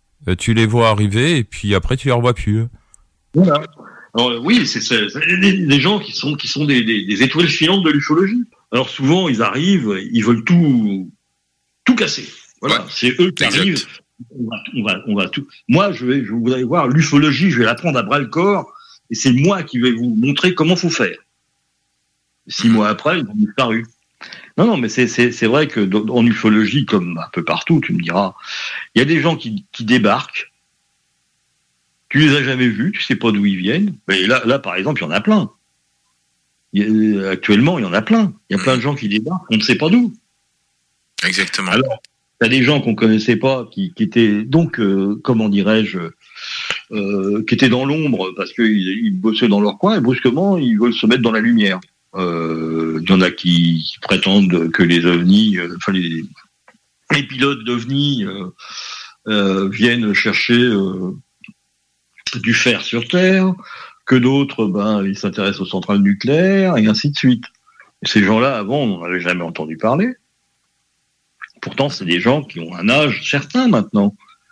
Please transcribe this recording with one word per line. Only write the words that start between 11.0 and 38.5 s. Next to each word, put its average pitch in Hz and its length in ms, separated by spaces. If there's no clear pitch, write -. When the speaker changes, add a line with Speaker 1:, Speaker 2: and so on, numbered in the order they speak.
Speaker 2:
tout 254 100
casser. - 320
Voilà, 120 180
Speaker 3:
Ouais. - 100
Speaker 2:
c'est - 300
eux 180 120
qui - 120
Speaker 3:
Exact. 117 140
Speaker 2:
arrivent. 180 280
On 120 140
va, 113 140
on 117 80
va, 95 260
on 104 60
va 95 140
tout. - 180
Moi, 185 240
je 127 140
vais, 131 180
je 101 80
voudrais 123 300
voir 135 260
l'ufologie, 147 640
je 123 80
vais 117 80
la 117 80
prendre 147 240
à 113 40
bras 117 160
le 131 100
corps, 175 440
et 113 40
c'est 127 180
moi 170 300
qui - 160
vais 123 140
vous 117 240
montrer 139 380
comment 165 220
faut 180 120
faire. 98 300
Six - 220
Speaker 3:
Mhm. 113 80
Speaker 2:
mois 104 120
après, 156 320
ils 110 80
ont 104 60
disparu. 113 500
Non, 214 100
non, 113 120
mais 117 100
c'est, 120 200
c'est, 120 240
c'est 117 160
vrai 147 180
que 120 140
dans, 104 340
en 120 100
ufologie, 110 640
comme 87 320
un 82 140
peu 85 120
partout, 85 380
tu - 100
me - 80
diras, 92 340
il 110 60
y - 20
a - 20
des 156 160
gens 156 160
qui, 110 360
qui 120 120
débarquent. 127 680
Tu 139 120
les 147 140
as 143 80
jamais 127 260
vus, 117 240
tu - 100
sais 123 140
pas 113 160
d'où 101 120
ils 98 120
viennent. 147 400
Mais 95 180
là, 123 200
là, 131 140
par 90 160
exemple, 117 260
il - 20
y - 40
en - 20
a 90 100
plein. 202 300
Il 107 440
y - 20
a, 95 120
actuellement, 113 480
il 120 40
y - 20
en 87 80
a 101 80
plein. 214 320
Il 196 80